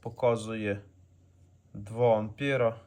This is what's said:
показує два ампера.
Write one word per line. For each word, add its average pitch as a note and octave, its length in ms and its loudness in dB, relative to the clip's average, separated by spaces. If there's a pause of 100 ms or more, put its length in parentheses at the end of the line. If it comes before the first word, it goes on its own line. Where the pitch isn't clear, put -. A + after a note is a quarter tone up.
показує A2 800 -2 (920)
два A2+ 440 2
ампера. A2+ 580 0 (120)